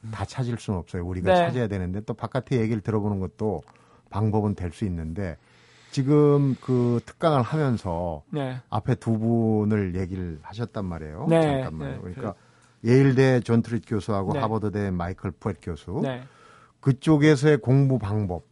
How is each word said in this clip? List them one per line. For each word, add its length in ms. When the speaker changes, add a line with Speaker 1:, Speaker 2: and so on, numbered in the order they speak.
Speaker 1:
음. 80
Speaker 2:
다 140
찾을 320
수는 220
없어요. 260
우리가 280
Speaker 1:
네. 140
Speaker 2:
찾아야 200
되는데 340
또 120
바깥의 460
얘기를 220
들어보는 380
것도 440
방법은 460
될 160
수 140
있는데 520
지금 720
그 440
특강을 360
하면서 880
Speaker 1:
네. 280
Speaker 2:
앞에 260
두 220
분을 760
얘기를 480
하셨단 420
말이에요. 440
Speaker 1:
네. 120
Speaker 2:
잠깐만요. 500
Speaker 1:
네. 100
Speaker 2:
그러니까 320
Speaker 1:
그 80
Speaker 2:
예일대 500
존 240
트릿 240
교수하고 460
Speaker 1:
네. 60
Speaker 2:
하버드대 520
마이클 400
푸엣 300
교수. 420
Speaker 1:
네. 180
Speaker 2:
그쪽에서의 760
공부 400
방법 540